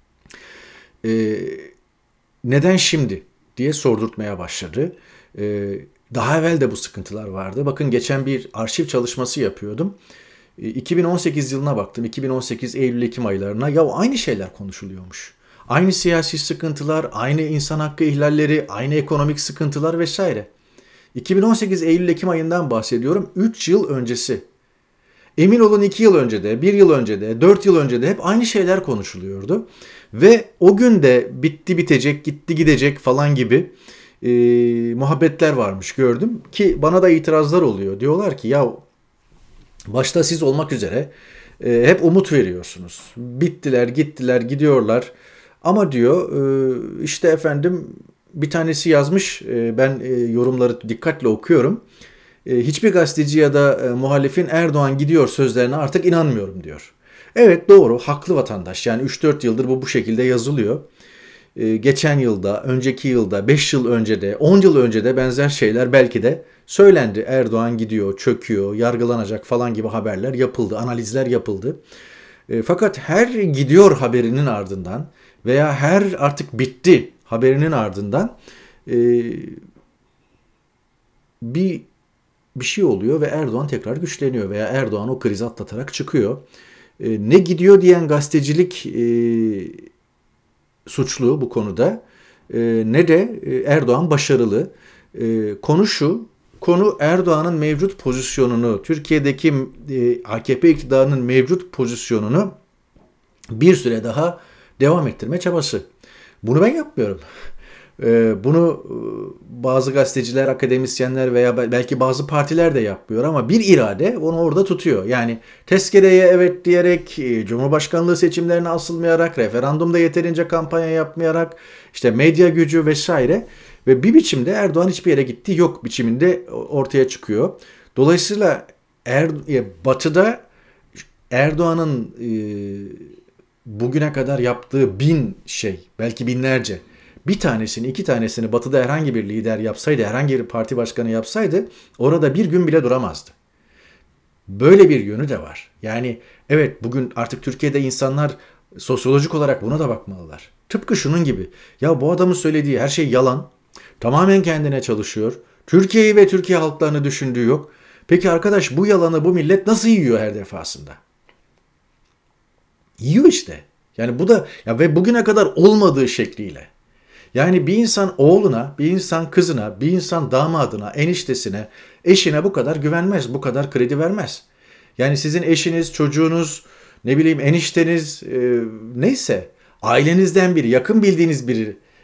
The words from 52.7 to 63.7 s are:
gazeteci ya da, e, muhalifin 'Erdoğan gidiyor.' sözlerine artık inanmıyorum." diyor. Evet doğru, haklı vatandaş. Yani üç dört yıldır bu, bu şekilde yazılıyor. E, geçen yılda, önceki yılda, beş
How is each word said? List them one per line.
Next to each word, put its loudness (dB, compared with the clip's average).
gazeteci 2
ya 4
da, 2
e, -2
muhalifin -2
'Erdoğan 0
gidiyor.' 4
sözlerine 0
artık -2
inanmıyorum." 0
diyor. -18
Evet 6
doğru, 8
haklı -4
vatandaş. -6
Yani -2
üç -6
dört 0
yıldır 0
bu, -2
bu -8
şekilde -2
yazılıyor. 0
E, -2
geçen 0
yılda, -2
önceki -2
yılda, 0
beş 2